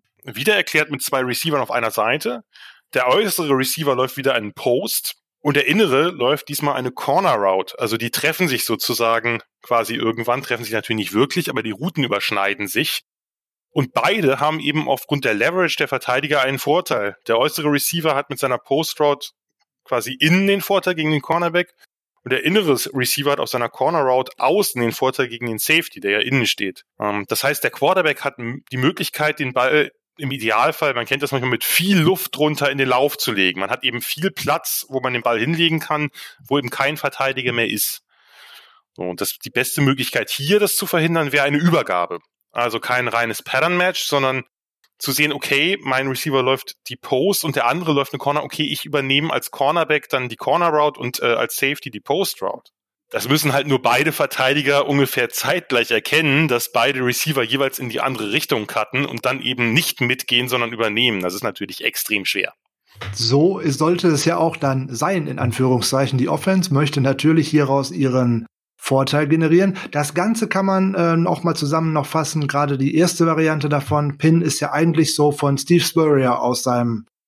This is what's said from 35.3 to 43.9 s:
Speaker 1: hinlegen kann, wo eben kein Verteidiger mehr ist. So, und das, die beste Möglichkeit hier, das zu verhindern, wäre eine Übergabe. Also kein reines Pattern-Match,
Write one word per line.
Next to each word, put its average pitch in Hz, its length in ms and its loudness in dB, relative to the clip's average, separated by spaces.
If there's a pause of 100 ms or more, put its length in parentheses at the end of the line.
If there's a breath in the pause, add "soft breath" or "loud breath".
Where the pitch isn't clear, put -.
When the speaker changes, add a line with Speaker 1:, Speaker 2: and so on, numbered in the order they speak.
Speaker 1:
hinlegen 160 400 0
kann, 151 320 -4 (360 loud breath)
wo 143 120 0
eben 123 100 -4
kein 143 280 -2
Verteidiger 135 540 -2
mehr 117 160 0
ist. - 360 -4 (920 loud breath)
So, 90 60 -12
und 90 200 -8
das, - 220 -6
die 123 60 -12
beste - 320 -2
Möglichkeit 131 480 0
hier, 160 300 0
das 202 160 0
zu 196 100 -2
verhindern, 165 460 0
wäre 143 140 2
eine 143 120 0
Übergabe. 107 640 0 (320)
Also 117 280 -2
kein 123 280 -2
reines 117 340 -2
Pattern-Match, 175 600 0